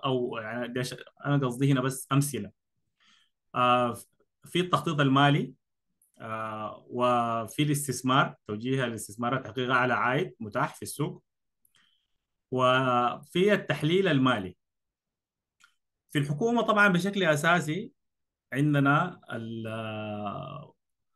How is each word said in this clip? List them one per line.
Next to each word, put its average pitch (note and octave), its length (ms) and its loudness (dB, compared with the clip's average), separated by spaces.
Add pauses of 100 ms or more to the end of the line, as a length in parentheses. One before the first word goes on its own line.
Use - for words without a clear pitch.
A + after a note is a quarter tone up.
أو B2 320 -2
يعني A#2 360 -8
ده B2+ 100 -4
ش-، B2+ 120 -6 (320)
أنا C#3 200 2
قصدي C3 260 2
هنا C3 80 2
بس C3 320 -4
أمثلة. C3 380 0 (1040)
آه، B2 420 2 (480)
في - 160 -2
التخطيط E3+ 400 0
المالي، C#3+ 540 4 (640)
آه، A2 720 -8
وفي A#2+ 720 0
الاستثمار، C#3+ 720 0 (120)
توجيه B2 380 -4
الاستثمارات، A#2+ 600 -4
تحقيق B2+ 260 -4
أعلى B2 240 2
عائد B2+ 460 0
متاح D3+ 340 -4
في - 80 -16
السوق، F3+ 400 -8 (1300)
وفي B2+ 1000 2
التحليل F3+ 560 2
المالي. B2 480 2 (1500)
في D3+ 80 -2
الحكومة A3 440 0
طبعًا G#3 260 4
بشكل F#3+ 360 0
أساسي E3 680 0 (600)
عندنا D3 680 2 (120)
ال-، G#2+ 1400 -8 (440)